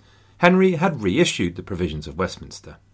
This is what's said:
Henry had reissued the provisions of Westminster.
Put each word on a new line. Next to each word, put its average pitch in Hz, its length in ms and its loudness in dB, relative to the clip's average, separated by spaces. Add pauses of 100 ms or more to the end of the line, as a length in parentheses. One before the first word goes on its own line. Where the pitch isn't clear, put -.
(400)
Henry 185 320 6
had 151 320 -2
reissued 95 520 0
the - 60 -12
provisions 80 460 -6
of 78 100 -14
Westminster. - 600 -8 (160)